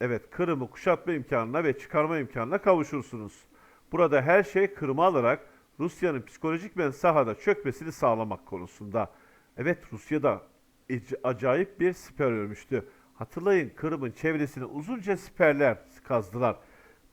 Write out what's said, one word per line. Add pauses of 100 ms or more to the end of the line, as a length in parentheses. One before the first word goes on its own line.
evet,
Kırım'ı
kuşatma
imkanına
ve
çıkarma
imkanına
kavuşursunuz. (460)
Burada
her
şey
Kırım'ı
alarak (400)
Rusya'nın
psikolojik
ve
sahada
çökmesini
sağlamak
konusunda. (460)
Evet,
Rusya'da (480)
ec-,
acayip
bir
siper
örmüştü. (280)
Hatırlayın,
Kırım'ın
çevresine
uzunca
siperler (260)
kazdılar. (580)